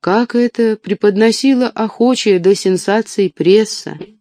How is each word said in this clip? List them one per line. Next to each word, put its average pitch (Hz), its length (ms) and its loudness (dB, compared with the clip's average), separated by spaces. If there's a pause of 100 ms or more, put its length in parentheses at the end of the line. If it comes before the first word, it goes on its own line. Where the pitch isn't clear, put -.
как 220 340 -2
это 233 420 0
преподносила 220 920 0
охочая 220 720 0
до 185 160 2
сенсаций 196 760 -2
пресса. 190 640 0 (240)